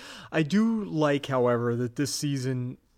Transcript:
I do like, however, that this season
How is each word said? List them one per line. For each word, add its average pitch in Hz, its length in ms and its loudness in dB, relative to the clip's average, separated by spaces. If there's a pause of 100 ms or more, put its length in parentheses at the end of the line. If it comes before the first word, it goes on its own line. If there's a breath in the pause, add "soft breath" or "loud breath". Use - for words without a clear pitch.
(300 loud breath)
I 160 120 2
do 214 420 2
like, 151 420 2
however, 120 500 2
that 120 200 -2
this 143 180 -2
season 131 640 -4 (220)